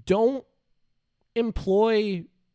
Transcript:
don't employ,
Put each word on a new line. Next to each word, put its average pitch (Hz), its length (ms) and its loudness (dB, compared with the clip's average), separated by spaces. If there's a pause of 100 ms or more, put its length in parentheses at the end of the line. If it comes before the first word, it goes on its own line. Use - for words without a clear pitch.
don't 233 380 2 (880)
employ, 208 920 0 (300)